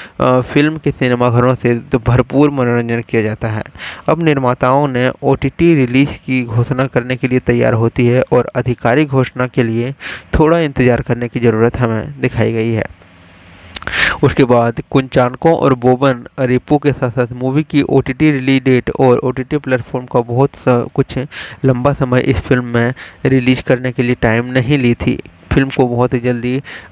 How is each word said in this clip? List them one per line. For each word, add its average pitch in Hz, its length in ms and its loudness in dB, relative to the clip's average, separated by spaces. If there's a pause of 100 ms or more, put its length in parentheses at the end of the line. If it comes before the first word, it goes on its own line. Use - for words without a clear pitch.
(200)
अ, 127 200 2
फिल्म 147 360 0
के 147 140 -4
सिनेमाघरों 123 640 2
से 120 240 0
तो 123 200 -2
भरपूर 123 520 2
मनोरंजन 120 500 -2
किया 113 220 -2
जाता 107 260 -4
है। 107 140 -4 (460)
अब 156 140 0
निर्माताओं 135 680 2
ने 127 220 0 (120)
ओटीटी 139 520 2
रिलीज 135 420 2
की 131 280 -4
घोषणा 120 420 -2
करने 127 300 -2
के 127 120 -4
लिए 127 100 0
तैयार 120 340 0
होती 117 340 0
है 123 160 2 (100)
और 123 240 2
आधिकारिक 123 520 0
घोषणा 127 380 -2
के 123 160 -2
लिए 117 300 -4 (460)
थोड़ा 156 200 4
इंतज़ार 127 420 2
करने 120 280 -4
की 131 120 -6
ज़रूरत 117 360 2
हमें 120 440 -4
दिखाई 113 320 0
गई 113 200 -2
है। - 280 -6 (1200)
उसके 139 220 2
बाद 120 460 2
कुंचानको 131 640 0
और 135 180 2
बोबन 127 500 2 (160)
रिपो 127 380 0
के 143 140 0
साथ 127 180 -4
साथ 120 220 -2
मूवी 131 300 -2
की 147 200 0
ओटीटी 135 480 0
रिलीज 131 320 0
डेट 127 280 2
और 123 280 2
ओटीटी 127 380 -4
प्लेटफॉर्म 127 500 -4
का 123 140 0
बहुत 120 340 0
सा 123 400 0
कुछ - 240 -2 (460)
लंबा 131 280 2
समय 127 280 0
इस 131 160 0
फिल्म 123 280 0
में 120 300 -2 (300)
रिलीज 127 360 2
करने 127 320 -2
के 127 100 -2
लिए 123 120 -2
time 117 300 0
नहीं 127 340 0
ली 120 160 2
थी। - 280 -4 (300)
फिल्म 135 160 2
को 135 180 0
बहुत 120 280 0
ही 127 40 -2
जल्दी, 123 440 -2 (300)